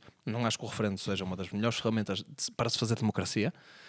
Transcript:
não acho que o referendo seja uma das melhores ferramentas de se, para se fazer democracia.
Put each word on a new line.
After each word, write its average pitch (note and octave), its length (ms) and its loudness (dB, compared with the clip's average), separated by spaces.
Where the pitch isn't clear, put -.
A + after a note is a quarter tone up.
não A#2 220 0
acho A2 120 0
que - 60 -8
o A2 40 -6
referendo G2+ 300 0
seja G2 260 -2
uma F#2 120 -2
das F#2 140 -6
melhores A2+ 280 0
ferramentas A2+ 420 0
de - 240 -8
se, - 80 -2
para A#2 160 0
se - 100 0
fazer A2+ 180 2
democracia. G#2 560 2